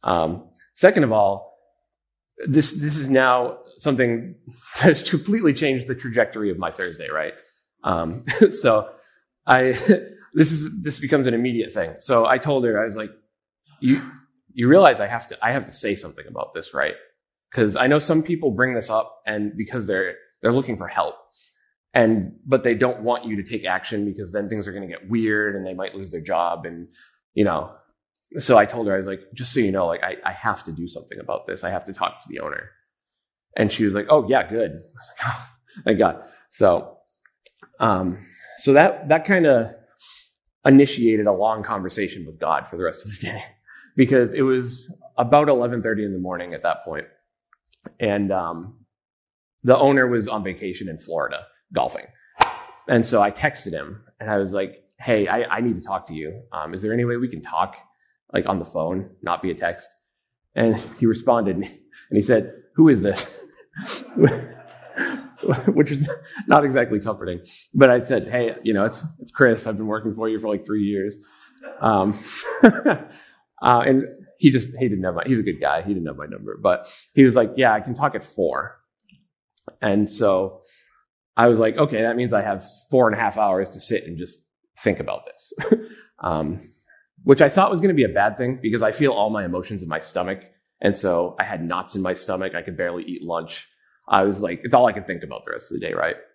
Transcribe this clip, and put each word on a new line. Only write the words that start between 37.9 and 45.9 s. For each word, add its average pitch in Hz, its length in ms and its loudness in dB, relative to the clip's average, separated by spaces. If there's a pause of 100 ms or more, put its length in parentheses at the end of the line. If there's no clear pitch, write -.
so 139 160 2
that, 151 360 6
that 160 140 4
kinda 147 520 2 (880)
initiated 123 600 6
a 104 40 4
long 107 300 0
conversation 95 640 -6
with 80 140 -20
God 76 280 -2
for - 80 -16
the 87 80 -6
rest 80 220 -6
of 107 60 -12
the - 160 -10
day, - 160 -10 (520)
because 127 380 4
it 151 80 -2
was 127 500 -2 (240)
about 143 320 4
eleven 120 360 0
thirty 107 200 -2